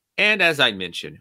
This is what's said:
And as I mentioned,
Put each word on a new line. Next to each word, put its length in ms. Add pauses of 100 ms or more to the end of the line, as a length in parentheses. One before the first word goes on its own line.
(200)
And 200
as 200
I 120
mentioned, 500